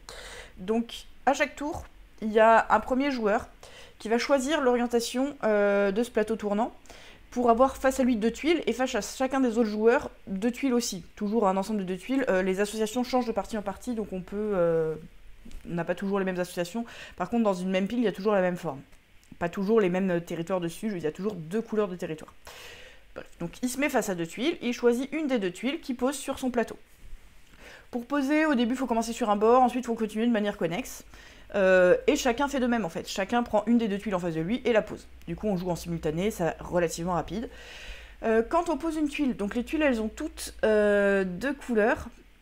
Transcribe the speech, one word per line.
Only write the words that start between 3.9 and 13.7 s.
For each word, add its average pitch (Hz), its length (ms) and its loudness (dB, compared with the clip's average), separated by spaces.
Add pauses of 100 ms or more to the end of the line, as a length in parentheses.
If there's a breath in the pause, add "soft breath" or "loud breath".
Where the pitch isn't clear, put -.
qui 214 100 -8
va 226 80 2
choisir 285 440 2
l'orientation, 247 840 0
euh, 202 480 4
de 202 100 0
ce 240 80 -2
plateau 214 260 0
tournant 208 380 -2 (580 loud breath)
pour 240 200 2
avoir 262 260 4
face 262 220 0
à 269 40 6
lui 247 120 4
deux 220 160 2
tuiles 294 340 0
et 226 80 0
face 247 220 0
à 208 60 0
chacun 262 380 -2
des 240 200 2
autres 226 100 4
joueurs 233 400 4 (160)
deux 196 240 -2
tuiles 247 240 -2
aussi. 233 300 -2 (120)
Toujours 208 320 0
un 190 100 2
ensemble 202 240 -2
de - 20 -4
deux 185 140 -4
tuiles. 262 300 -2
Euh, 185 140 4
les 185 180 0
associations 220 440 -2
changent 247 240 0
de 226 40 -4
partie 202 240 -4
en 214 60 -4
partie, 196 320 -8